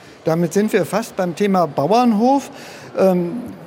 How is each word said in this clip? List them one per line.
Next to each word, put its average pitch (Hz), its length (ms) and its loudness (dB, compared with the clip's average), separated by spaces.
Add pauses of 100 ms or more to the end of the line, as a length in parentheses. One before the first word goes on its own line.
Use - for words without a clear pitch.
(240)
Damit 165 300 0
sind 214 200 0
wir 185 120 2
fast 214 300 -4
beim 180 200 -4
Thema 190 320 2
Bauernhof. 233 840 2 (480)
Ähm, 175 440 2 (240)